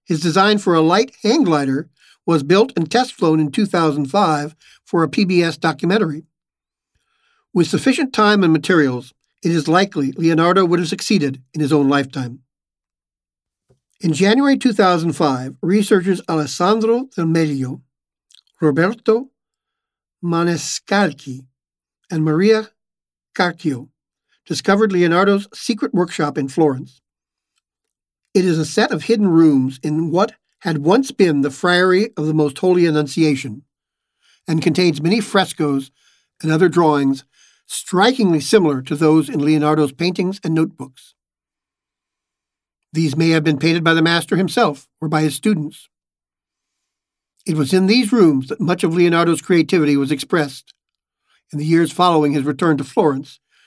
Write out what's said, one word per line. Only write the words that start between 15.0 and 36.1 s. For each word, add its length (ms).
five, 480
researchers 680
Alessandro 880
Del 100
Meglio, 560
Roberto 680
Maniscalchi, 1200
and 120
Maria 460
Carchio 540
discovered 460
Leonardo's 600
secret 400
workshop 440
in 100
Florence. 540
It 120
is 120
a 80
set 260
of 120
hidden 240
rooms 560
in 260
what 240
had 180
once 320
been 300
the 100
Friary 640
of 80
the 80
Most 240
Holy 300
Annunciation, 760
and 160
contains 400
many 160
frescoes 720